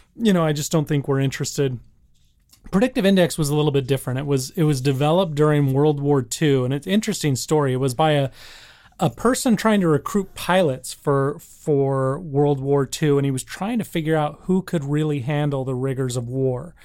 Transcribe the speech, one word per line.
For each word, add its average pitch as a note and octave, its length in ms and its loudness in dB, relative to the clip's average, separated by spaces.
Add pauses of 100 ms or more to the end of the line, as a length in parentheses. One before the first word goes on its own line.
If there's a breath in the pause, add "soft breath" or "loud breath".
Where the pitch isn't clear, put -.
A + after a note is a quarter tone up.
(160 loud breath)
you A3+ 160 2
know, E3+ 120 4
"I D#3 80 0
just D3 200 -4
don't D#3 160 0
think C#3+ 200 -2
we're C3+ 120 0
interested." C3+ 580 -2 (920)
Predictive B3 360 0
Index F#3 320 4
was D3 120 -2
a D3 40 0
little D3+ 160 2
bit C#3 160 0
different. C3 320 -2
It D3 80 -6
was, C#3 240 -2
it E3+ 140 -2
was D3 160 2
developed D3 540 0
during D3 380 4
World C#3+ 280 2
War C#3+ 220 2
Two, C3+ 420 0
and C3 100 -2
it's C#3+ 120 -6
an F#3 60 -2
interesting F#3 440 0
story. C#3+ 360 0
It B2+ 40 0
was C3 180 -2
by D#3 180 2
a, C#3 180 0 (680 loud breath)
a D#3 120 0
person B3 440 0
trying G#3 280 2
to F3 60 2
recruit D#3+ 460 0
pilots F3 580 0
for, C#3 460 -2
for C3+ 800 -2
World C#3+ 420 0
War C#3 260 0
Two, C#3+ 320 0
and C#3 60 0
he C#3 60 0
was C3 140 -4
trying A3+ 340 -6
to G3 60 -2
figure D#3+ 320 -2
out D3+ 280 -2
who F#3 180 2
could E3+ 220 -4
really D3 360 -2
handle C#3+ 440 -2
the C3 100 -4
rigors B2+ 420 -4
of A#2+ 120 -4
war. C3 460 -4 (100)